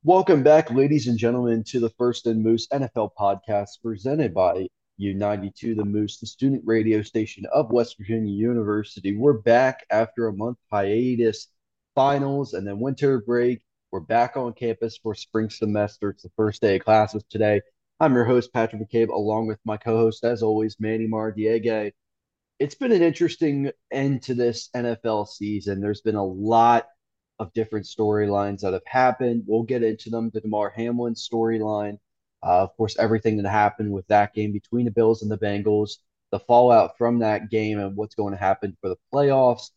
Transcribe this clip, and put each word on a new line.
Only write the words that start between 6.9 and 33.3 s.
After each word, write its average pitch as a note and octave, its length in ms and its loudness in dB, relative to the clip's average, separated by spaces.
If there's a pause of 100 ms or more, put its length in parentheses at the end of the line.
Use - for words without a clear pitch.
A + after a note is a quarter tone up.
station G#2 500 -6
of C3+ 180 0
West A#2 280 0
Virginia G#2+ 340 -4
University. G#2 840 -2
We're C3 180 4
back A#2+ 580 2
after A2+ 340 0
a G#2+ 80 -4
month A2+ 240 -6 (140)
hiatus, A2 760 0 (440)
finals, C#3 640 0
and F#2+ 100 -6
then G2+ 140 -8
winter C3+ 420 0
break. A#2+ 400 0 (300)
We're F#2+ 80 -8
back A#2 360 0
on B2 180 -6
campus A2+ 440 -6
for A2 160 -6
spring A2 380 -4
semester. G#2 580 -2
It's - 140 -12
the - 120 -20
first G#2+ 240 0
day G2 180 2
of - 80 -6
classes G#2+ 440 2
today. G#2+ 320 2 (380)
I'm D3+ 160 4
your A#2+ 100 4
host, B2 260 2
Patrick A2+ 300 -2
McCabe, A2+ 280 0
along G#2+ 360 -2
with G#2+ 180 -6
my G#2+ 140 -6
co-host, A2+ 460 0
as A#2 180 0
always, A2 380 0
Manny A2 280 -2
Mardiege. A2 840 -2 (680)
It's D3 160 -4
been B3 200 0
an F3 100 4
interesting D#3 680 0 (220)
end C3+ 320 -2
to C3 100 -6
this A#2+ 400 -2
N A#2+ 140 -4
F A#2 180 -6
L G#2+ 220 -2
season. G2+ 520 -6
There's G#2 220 -4
been A2 140 -2
a G2+ 100 -2
lot A2+ 640 2 (540)
of G2 120 -10
different A2 320 -4
storylines G2+ 720 0
that F#2+ 140 -4
have F#2+ 120 -6
happened. B2 600 0
We'll A2 160 0
get A#2+ 180 -4
into A2 280 -4
them. A2+ 240 -4
The A2 80 -6
Damar G#2 340 -4
Hamlin A#2+ 380 -4
storyline, G#2+ 840 -4 (480)
uh, F2+ 180 4
of F#2+ 120 -6
course, G#2+ 240 -2
everything A2 380 0